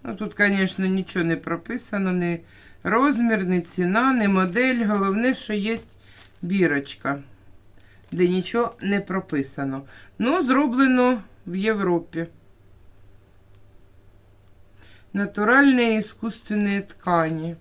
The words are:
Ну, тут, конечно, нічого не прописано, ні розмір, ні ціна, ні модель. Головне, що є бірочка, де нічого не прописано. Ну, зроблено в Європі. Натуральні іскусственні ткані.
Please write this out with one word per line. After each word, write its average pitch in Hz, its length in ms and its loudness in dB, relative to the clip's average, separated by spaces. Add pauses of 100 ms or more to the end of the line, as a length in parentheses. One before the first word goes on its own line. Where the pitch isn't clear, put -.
Ну, 226 120 -10
тут, 208 200 -10
конечно, 196 520 0
нічого 185 380 -2
не 165 120 0
прописано, 190 760 -4
ні 175 280 -2 (420)
розмір, 226 640 2
ні 180 160 2
ціна, 196 540 0
ні 214 140 2
модель. 214 580 2
Головне, 202 480 0
що - 180 -8
є 214 260 -2 (640)
бірочка, 147 800 -2 (880)
де 180 160 2
нічого 185 520 0
не 202 200 0
прописано. 139 800 -6 (360)
Ну, 302 240 0
зроблено 254 800 2 (240)
в 175 100 -8
Європі. 180 720 -2 (2750)
Натуральні 226 840 4
іскусственні 208 840 -4
ткані. 165 800 -2